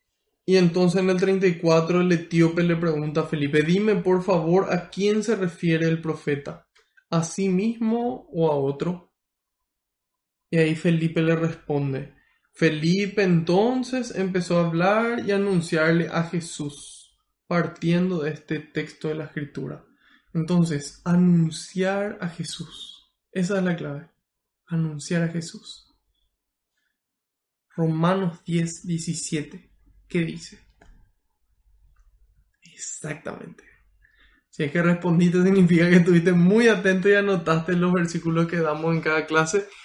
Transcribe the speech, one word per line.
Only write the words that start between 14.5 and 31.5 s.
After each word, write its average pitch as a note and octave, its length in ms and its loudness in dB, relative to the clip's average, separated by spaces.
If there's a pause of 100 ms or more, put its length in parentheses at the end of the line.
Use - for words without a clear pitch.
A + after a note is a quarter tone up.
a E3+ 100 2
hablar G#3+ 600 0
y G3+ 40 0
anunciarle E3+ 760 0
a E3 140 -2
Jesús, - 960 -10 (280)
partiendo F3 760 -2
de D3+ 80 -4
este D3+ 300 -8
texto D3+ 480 -8
de D#3 60 -4
la D#3 100 -8
Escritura. C#3+ 600 -10 (480)
Entonces, E3 720 -2
anunciar F3+ 1160 0
a E3+ 80 -6
Jesús. - 800 -14 (180)
Esa F#3+ 280 -2
es F#3 60 0
la E3+ 120 -2
clave. D3 320 -10 (560)
Anunciar D#3+ 580 -4
a E3 60 0
Jesús. - 640 -12 (1800)
Romanos E3 640 0
diez E3+ 440 -4
diecisiete. E3 840 -8 (380)
¿Qué F3 120 -2
dice? - 460 -10 (2000)